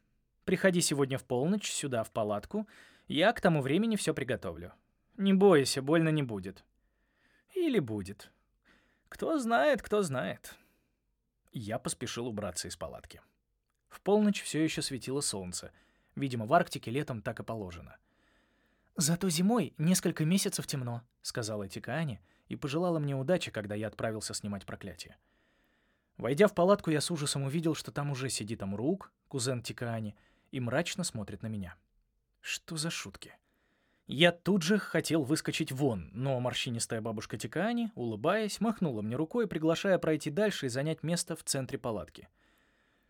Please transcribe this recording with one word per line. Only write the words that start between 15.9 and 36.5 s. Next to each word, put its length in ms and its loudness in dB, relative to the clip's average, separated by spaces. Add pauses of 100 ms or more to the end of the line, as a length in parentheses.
Видимо, 300 -2
в 80 2
Арктике 380 2
летом 300 -4
так 180 -6
и 40 -10
положено. 520 -8 (1000)
"Зато 340 2
зимой 480 2
несколько 480 2
месяцев 420 0
темно", — 360 -6 (180)
сказала 480 -4
Тикаани 520 -4 (260)
и 80 -8
пожелала 440 0
мне 160 0
удачи, 360 0
когда 240 -6
я 120 -4
отправился 460 -4
снимать 320 -6
проклятие. 520 -14 (1000)
Войдя 300 6
в 60 -8
палатку, 380 4
я 100 2
с 80 -2
ужасом 340 -2
увидел, 320 0
что 160 -10
там 200 -2
уже 180 -4
сидит 320 -4
Амуруук, 500 -2 (160)
кузен 360 -2
Тикаани, 520 -6 (360)
и 80 -6
мрачно 440 -2
смотрит 380 -8
на 60 -6
меня. 280 -8 (640)
Что 380 -8
за 140 -2
шутки? 440 -10 (720)
Я 260 6
тут 300 0
же 160 4
хотел 460 0
выскочить 480 -2
вон, 420 0
но 260 -2
морщинистая 600 -2